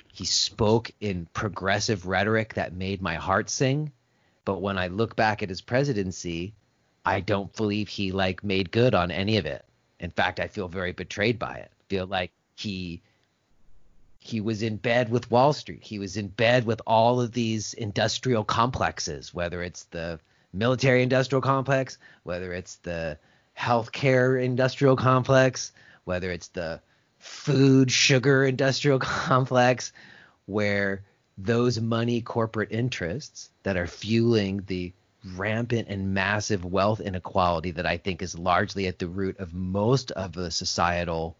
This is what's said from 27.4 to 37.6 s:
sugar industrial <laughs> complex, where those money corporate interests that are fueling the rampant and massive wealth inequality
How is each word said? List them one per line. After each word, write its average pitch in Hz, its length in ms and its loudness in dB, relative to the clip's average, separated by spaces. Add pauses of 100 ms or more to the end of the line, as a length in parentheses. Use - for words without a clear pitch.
sugar 135 540 4
industrial 135 540 2
<laughs> - 20 -4
complex, 127 920 2 (540)
where 101 560 0 (360)
those 117 420 2
money 117 400 0
corporate 113 520 -4
interests 113 800 -6 (120)
that 95 140 0
are 87 100 -2
fueling 104 800 0
the 90 260 -6 (440)
rampant 110 520 -2
and 95 260 -2
massive 98 500 0
wealth 98 360 2
inequality 90 720 0